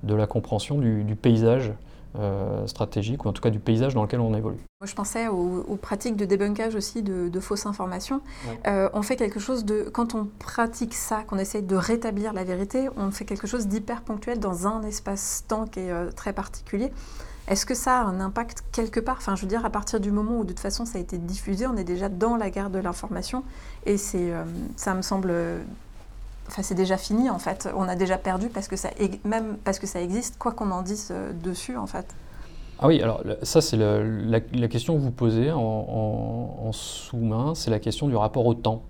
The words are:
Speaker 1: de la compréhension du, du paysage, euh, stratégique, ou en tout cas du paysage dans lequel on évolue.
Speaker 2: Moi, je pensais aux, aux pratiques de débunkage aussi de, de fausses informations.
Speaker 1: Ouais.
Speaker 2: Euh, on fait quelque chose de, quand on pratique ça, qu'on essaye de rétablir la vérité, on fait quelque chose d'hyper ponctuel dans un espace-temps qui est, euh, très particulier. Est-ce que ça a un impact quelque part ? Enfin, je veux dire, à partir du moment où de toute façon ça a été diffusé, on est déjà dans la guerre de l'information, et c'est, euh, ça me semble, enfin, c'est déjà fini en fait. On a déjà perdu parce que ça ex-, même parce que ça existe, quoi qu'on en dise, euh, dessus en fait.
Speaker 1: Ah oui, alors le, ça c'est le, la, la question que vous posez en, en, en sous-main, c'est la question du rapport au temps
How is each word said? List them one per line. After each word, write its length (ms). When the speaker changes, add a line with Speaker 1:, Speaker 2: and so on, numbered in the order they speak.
Speaker 1:
de 120
la 120
compréhension 520
du, 240
du 120
paysage, 560
euh, 480
stratégique, 560
ou 60
en 40
tout 80
cas 100
du 80
paysage 340
dans 80
lequel 180
on 160
évolue. 220
Speaker 2:
Moi, 60
je 80
pensais 320
aux, 400
aux 80
pratiques 420
de 80
débunkage 500
aussi 280
de, 260
de 100
fausses 280
informations. 540
Speaker 1:
Ouais. 200
Speaker 2:
Euh, 260
on 80
fait 140
quelque 240
chose 240
de, 300
quand 220
on 120
pratique 540
ça, 340
qu'on 100
essaye 260
de 120
rétablir 580
la 100
vérité, 540
on 140
fait 140
quelque 220
chose 200
d'hyper 340
ponctuel 380
dans 280
un 140
espace-temps 880
qui 140
est, 100
euh, 200
très 220
particulier. 580
Est-ce 180
que 100
ça 260
a 20
un 160
impact 540
quelque 260
part ? 200
Enfin, 180
je 60
veux 40
dire, 180
à 40
partir 320
du 100
moment 280
où 40
de 60
toute 100
façon 240
ça 140
a 40
été 160
diffusé, 480
on 120
est 80
déjà 240
dans 260
la 140
guerre 200
de 80
l'information, 680
et 100
c'est, 380
euh, 100
ça 180
me 80
semble, 300
enfin, 120
c'est 140
déjà 220
fini 320
en 100
fait. 380
On 100
a 80
déjà 220
perdu 320
parce 180
que 80
ça 140
ex-, 240
même 400
parce 160
que 80
ça 140
existe, 360
quoi 140
qu'on 200
en 100
dise, 300
euh, 200
dessus 360
en 100
fait. 260
Speaker 1:
Ah 80
oui, 140
alors 220
le, 200
ça 180
c'est 160
le, 480
la, 140
la 140
question 280
que 40
vous 120
posez 380
en, 80
en, 1080
en 60
sous-main, 840
c'est 160
la 80
question 300
du 80
rapport 280
au 100
temps 340